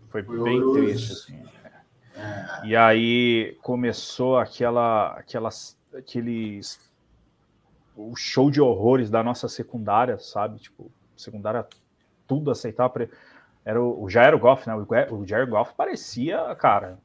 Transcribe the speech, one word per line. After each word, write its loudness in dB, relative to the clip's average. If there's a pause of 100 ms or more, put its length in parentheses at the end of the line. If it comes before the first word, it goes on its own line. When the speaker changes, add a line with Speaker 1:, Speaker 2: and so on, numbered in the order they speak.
Speaker 1:
foi -8
Speaker 2:
Foi -6
Speaker 1:
bem 2
Speaker 2:
horroroso. 2
Speaker 1:
triste, 0
assim. -16 (720)
Speaker 2:
É. -12
Speaker 1:
E 0
aí 4
começou -2
aquela, 0 (100)
aquela, -8 (480)
aquele, -8 (1400)
o -14
show 2
de 4
horrores 4
da 2
nossa -4
secundária, -2
sabe? -6
Tipo, -20 (260)
secundária -8 (640)
tudo -2
aceitar. -2
Pre-, -6 (560)
era 0
o, -2
já 6
era 8
o 4
Goff, 4
né? -4
O -6
Gue-, 0
o -8
Jared -2
Goff -2
parecia, -6
cara, 2